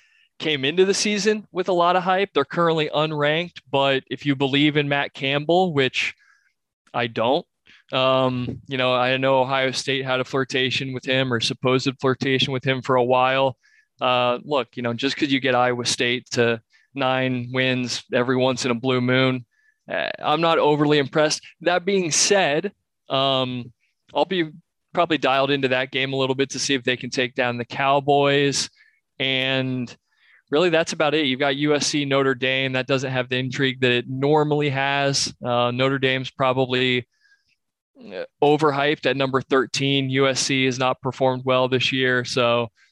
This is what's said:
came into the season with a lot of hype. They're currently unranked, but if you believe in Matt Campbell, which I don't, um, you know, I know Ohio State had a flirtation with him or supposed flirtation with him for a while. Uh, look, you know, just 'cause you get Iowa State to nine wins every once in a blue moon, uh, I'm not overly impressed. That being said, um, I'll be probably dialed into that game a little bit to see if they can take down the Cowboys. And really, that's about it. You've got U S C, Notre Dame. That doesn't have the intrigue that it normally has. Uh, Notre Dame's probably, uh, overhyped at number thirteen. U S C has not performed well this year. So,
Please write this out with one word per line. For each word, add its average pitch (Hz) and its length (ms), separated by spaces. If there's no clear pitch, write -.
came 147 260
into 175 200
the 196 100
season 208 580
with 175 160
a 190 40
lot 175 220
of 180 80
hype. 190 320
They're 139 100
currently 165 480
unranked, 156 680
but 135 400
if 131 160
you 143 80
believe 139 420
in 143 120
Matt 143 260
Campbell, 151 580
which 135 420
I 120 140
don't, 117 400
um, 131 720
you 135 100
know, 127 180
I 127 240
know 131 240
Ohio 131 300
State 135 320
had 131 160
a 127 40
flirtation 131 680
with 123 120
him 131 280
or 117 60
supposed 131 500
flirtation 135 520
with 127 120
him 131 180
for 131 140
a 123 80
while. 127 520
Uh, 123 420
look, 139 320
you 123 80
know, 120 120
just 131 220
'cause 147 140
you 135 80
get 127 160
Iowa 123 300
State 123 480
to 117 280
nine 127 560
wins 127 500
every 127 240
once 127 280
in 127 60
a 120 40
blue 127 260
moon, 127 440
uh, 80 300
I'm 151 220
not 165 180
overly 147 400
impressed. 151 440
That 175 240
being 185 260
said, 175 640
um, 131 640
I'll 143 120
be 165 260
probably 165 260
dialed 135 320
into 135 180
that 127 220
game 135 220
a 135 40
little 131 200
bit 135 140
to 131 80
see 139 160
if 123 100
they 127 120
can 123 140
take 123 240
down 123 240
the 120 60
Cowboys. 143 1080
And 131 760
really, 165 200
that's 160 220
about 156 220
it. 156 120
You've 127 140
got 139 160
U 147 180
S 139 140
C, 143 160
Notre 139 320
Dame. 131 380
That 127 120
doesn't 135 240
have 127 180
the 127 100
intrigue 131 420
that 127 100
it 120 180
normally 147 640
has. 139 640
Uh, 120 280
Notre 135 260
Dame's 131 320
probably, 127 800
uh, 208 260
overhyped 147 640
at 131 120
number 135 240
thirteen. 139 680
U 135 180
S 131 100
C 135 280
has 127 120
not 127 220
performed 131 440
well 127 220
this 127 240
year. 127 340
So, 120 460